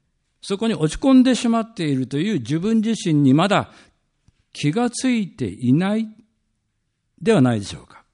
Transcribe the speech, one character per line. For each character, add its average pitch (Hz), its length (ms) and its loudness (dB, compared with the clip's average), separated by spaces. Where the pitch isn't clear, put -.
そ 196 140 -8
こ 226 120 -4
に 214 60 0
落 151 220 -2
ち - 20 -10
込 269 160 4
ん 254 80 8
で 254 120 4
し 240 140 -4
ま 226 120 0
っ 226 140 -8
て 170 100 -6
い 143 100 0
る 131 120 -2
と 139 120 -6
い 196 180 -2
う - 20 -2
自 123 200 -4
分 220 220 0
自 220 140 0
身 151 160 2
に 135 140 4
ま 170 140 2
だ 170 220 0
気 147 200 -4
が 240 180 -2
つ - 180 -4
い 226 200 -2
て - 180 -8
い 123 260 -2
な 190 240 0
い 220 120 -6
で 220 120 2
は 190 80 4
な 123 140 2
い 107 60 -4
で 101 60 -10
し - 100 -14
ょ - 60 -18
う - 40 -20
か。 - 280 -20